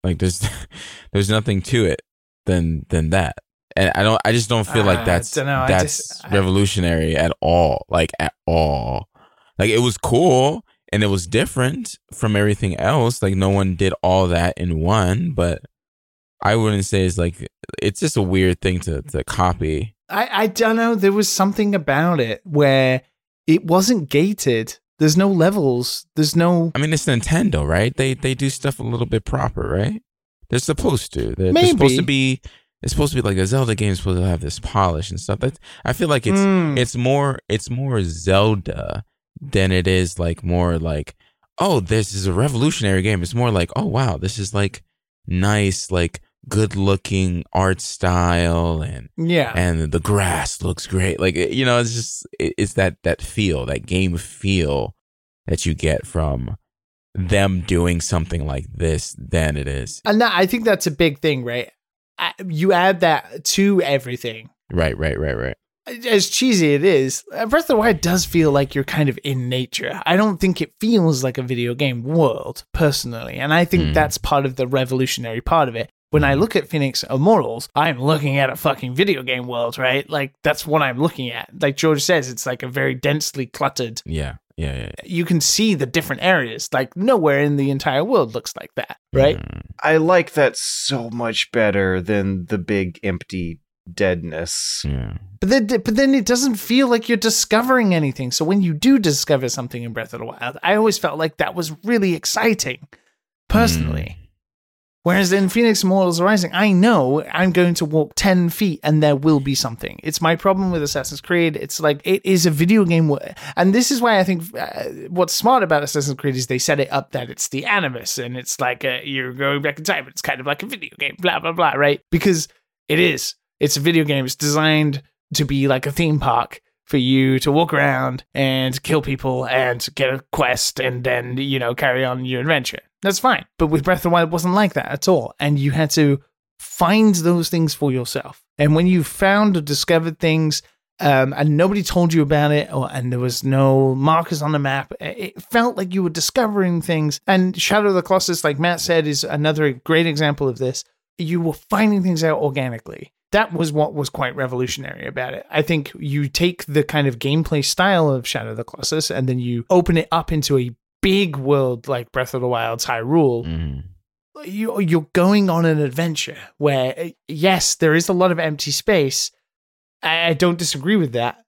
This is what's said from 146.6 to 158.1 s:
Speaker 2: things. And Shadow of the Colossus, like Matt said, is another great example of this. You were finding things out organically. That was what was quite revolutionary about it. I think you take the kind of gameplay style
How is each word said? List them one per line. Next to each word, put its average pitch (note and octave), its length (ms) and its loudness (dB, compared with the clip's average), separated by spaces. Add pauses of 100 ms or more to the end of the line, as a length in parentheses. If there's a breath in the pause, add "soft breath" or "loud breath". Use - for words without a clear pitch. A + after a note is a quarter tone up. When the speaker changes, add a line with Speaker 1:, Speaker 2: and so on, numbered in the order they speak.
Speaker 2:
things. D3+ 440 -2
And F#3 340 2
Shadow G#3 300 2
of F#3+ 60 2
the F3+ 80 2
Colossus, F#3 400 0
like D3 160 0
Matt E3+ 200 0
said, E3 280 0
is C#3+ 160 -2
another D3+ 500 0
great D#3+ 320 2
example D3 420 0
of A#2+ 120 -4
this. B2+ 240 -4 (340)
You E3+ 240 -2
were E3 120 -2
finding G#3 500 0
things E3+ 200 0
out D#3 160 2
organically. C3 720 -6 (200)
That G3+ 220 0
was D#3 180 -2
what D3+ 240 0
was C#3+ 140 -4
quite B2+ 260 -6
revolutionary C3 720 -6
about B2+ 260 -8
it. - 160 -14
I D#3 140 -2
think D3+ 340 -2
you C#3+ 300 -4
take F3 380 -2
the D3 180 0
kind D3 240 0
of A#2+ 100 -4
gameplay D3 480 0
style F3+ 460 2